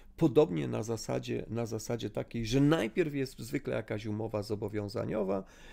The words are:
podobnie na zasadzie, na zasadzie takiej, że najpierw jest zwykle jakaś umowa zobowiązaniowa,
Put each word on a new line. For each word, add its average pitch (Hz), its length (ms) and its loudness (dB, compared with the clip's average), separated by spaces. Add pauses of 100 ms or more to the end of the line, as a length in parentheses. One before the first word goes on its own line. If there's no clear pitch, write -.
(160)
podobnie 151 520 4
na 117 140 -2
zasadzie, 117 680 -4
na 117 160 -2
zasadzie 110 440 -4
takiej, 117 360 -4
że 127 140 4
najpierw 156 540 4
jest 135 240 -4
zwykle 127 360 -4
jakaś 110 320 -4
umowa 107 360 -2
zobowiązaniowa, 107 1040 -2 (280)